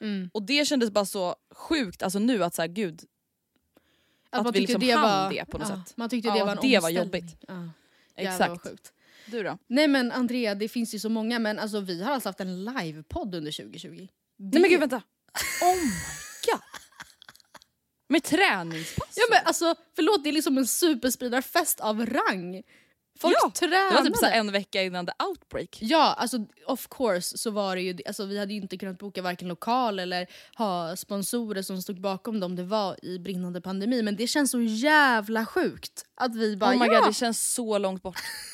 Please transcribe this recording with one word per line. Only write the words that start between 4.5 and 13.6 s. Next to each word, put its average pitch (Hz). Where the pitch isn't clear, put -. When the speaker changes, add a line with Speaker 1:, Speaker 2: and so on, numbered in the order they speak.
Speaker 2:
vi 196
Speaker 1:
tyckte 214
Speaker 2:
liksom 240
Speaker 1:
det 247
Speaker 2:
hann 214
Speaker 1:
var, 196
Speaker 2:
det -
på -
något 214
Speaker 1:
ja, 196
Speaker 2:
sätt. -
Speaker 1:
man 233
tyckte 233
Speaker 2:
Ja, 220
Speaker 1:
det 208
var 202
en 202
Speaker 2:
det 254
var 165
Speaker 1:
omställning. 175
Speaker 2:
jobbigt. 170
Speaker 1:
Ja. 175
Speaker 2:
Exakt. 185
Speaker 1:
Jävlar 190
vad 170
sjukt. -
Speaker 2:
Du 220
då? 156
Speaker 1:
Nej, 294
men 269
Andrea, 233
det 208
finns 226
ju 202
så 214
många, 226
men 214
alltså, 208
vi 180
har 247
alltså 220
haft 190
en 185
livepodd 196
under 151
tjugo -